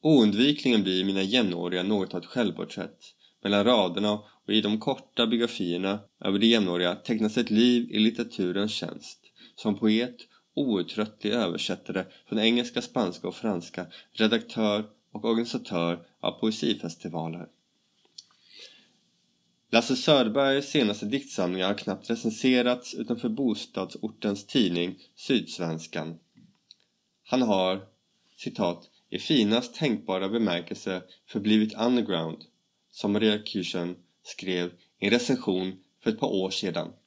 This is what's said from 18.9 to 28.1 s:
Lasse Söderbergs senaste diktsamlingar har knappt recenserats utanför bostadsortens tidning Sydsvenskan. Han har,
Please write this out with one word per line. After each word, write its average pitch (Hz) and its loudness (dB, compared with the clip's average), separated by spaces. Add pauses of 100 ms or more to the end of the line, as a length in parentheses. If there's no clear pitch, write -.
Lasse 117 2
Söderbergs 135 2
senaste 110 0
diktsamlingar 92 -2
har 110 0
knappt - -6
recenserats 123 0
utanför 120 -4
bostadsortens 107 -4
tidning 90 0 (160)
Sydsvenskan. 82 -4 (1080)
Han 131 0
har, 95 2 (560)